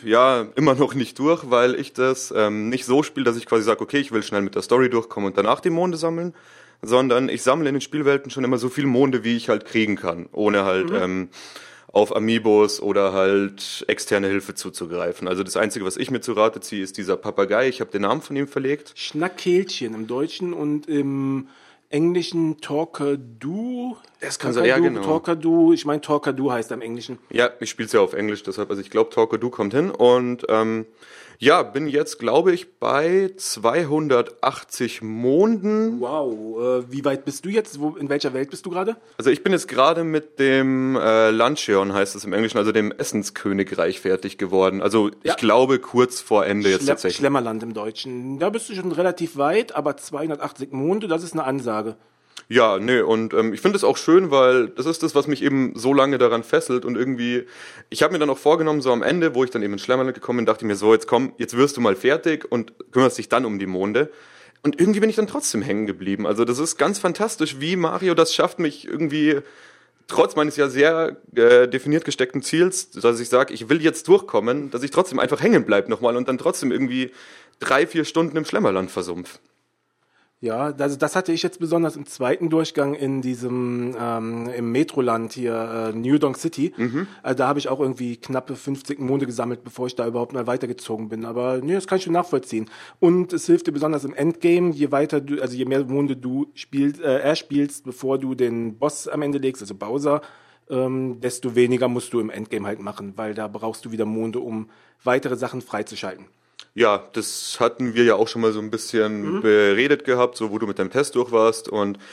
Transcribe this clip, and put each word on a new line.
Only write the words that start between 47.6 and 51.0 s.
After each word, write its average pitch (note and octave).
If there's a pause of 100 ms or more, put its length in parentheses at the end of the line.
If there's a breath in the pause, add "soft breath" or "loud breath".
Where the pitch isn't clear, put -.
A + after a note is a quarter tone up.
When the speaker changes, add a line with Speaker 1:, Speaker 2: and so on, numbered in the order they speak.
Speaker 2:
im A2+
Deutschen. B2
Da F3
bist A3
du A3
schon F#3
relativ E3+
weit, E3
aber C#3+
zweihundertachtzig D3
Monde, E3+